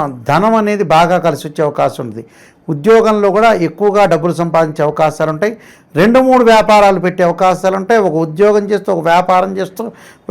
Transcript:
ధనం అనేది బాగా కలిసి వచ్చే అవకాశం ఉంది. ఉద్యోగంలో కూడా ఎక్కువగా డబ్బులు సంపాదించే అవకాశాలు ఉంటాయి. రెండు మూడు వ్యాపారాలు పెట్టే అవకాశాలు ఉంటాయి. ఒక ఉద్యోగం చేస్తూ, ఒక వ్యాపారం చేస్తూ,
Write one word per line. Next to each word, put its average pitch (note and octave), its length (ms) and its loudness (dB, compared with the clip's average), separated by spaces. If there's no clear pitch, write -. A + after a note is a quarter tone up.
ధనం F#3+ 260 0
అనేది G#3 300 -2
బాగా E3 340 2
కలిసి D#3+ 300 -4
వచ్చే D3+ 160 -4
అవకాశం C#3+ 420 -4
ఉంది. A2 180 -14
ఉద్యోగంలో G#3 640 2
కూడా G#3+ 220 2
ఎక్కువగా G3 520 0
డబ్బులు E3 280 0
సంపాదించే D#3+ 520 -2
అవకాశాలు D3+ 460 -2
ఉంటాయి. G3+ 260 -4
రెండు A3 220 4
మూడు B3+ 260 4
వ్యాపారాలు G#3 560 4
పెట్టే F3+ 240 -2
అవకాశాలు F#3 520 0
ఉంటాయి. G3 240 0
ఒక F#3 120 0
ఉద్యోగం G3 580 0
చేస్తూ, G3+ 220 -2
ఒక E3 120 -4
వ్యాపారం F#3 520 0
చేస్తూ, G3 360 -8